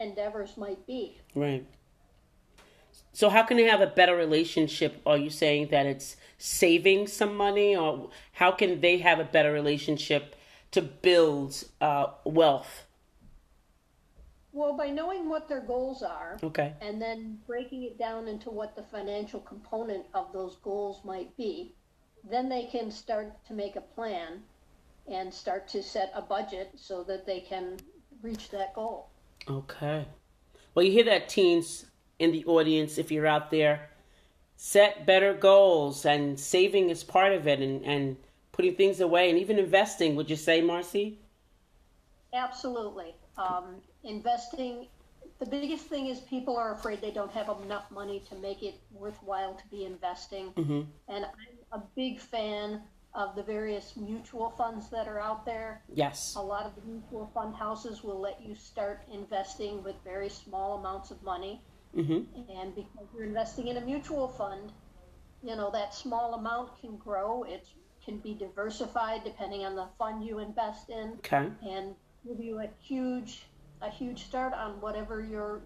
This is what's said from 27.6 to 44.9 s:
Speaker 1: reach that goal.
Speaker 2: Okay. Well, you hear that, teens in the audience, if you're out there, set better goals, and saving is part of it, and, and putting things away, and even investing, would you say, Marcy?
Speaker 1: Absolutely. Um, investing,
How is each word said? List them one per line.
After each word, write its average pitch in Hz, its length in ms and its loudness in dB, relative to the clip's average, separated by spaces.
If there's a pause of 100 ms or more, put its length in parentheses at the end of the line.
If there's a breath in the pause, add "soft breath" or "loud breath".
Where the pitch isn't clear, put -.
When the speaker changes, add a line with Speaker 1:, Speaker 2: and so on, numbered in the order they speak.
Speaker 1:
reach 220 300 -10
that 196 240 -6
goal. 220 340 -8 (400)
Speaker 2:
Okay. 143 580 -6 (680 soft breath)
Well, 175 100 6
you 190 80 6
hear 233 120 10
that, 208 240 4
teens 170 580 4 (320)
in 165 120 6
the 160 140 0
audience, 156 540 4
if 156 120 -4
you're 156 160 2
out 151 240 4
there, 151 380 4 (640 soft breath)
set 202 500 6
better 190 300 6
goals, 180 720 8
and 147 340 4
saving 185 520 4
is 165 120 -4
part 196 300 4
of 156 160 2
it, 139 120 4
and, 135 240 -2
and 139 320 0 (360 soft breath)
putting 180 240 2
things 196 240 4
away, 175 280 6
and 170 100 6
even 202 200 2
investing, 180 560 4
would 147 160 -2
you 156 60 0
say, 165 240 4
Marcy? 180 580 0 (1120)
Speaker 1:
Absolutely. 233 840 -6 (200)
Um, 185 400 -4 (280)
investing, 240 800 -4 (540)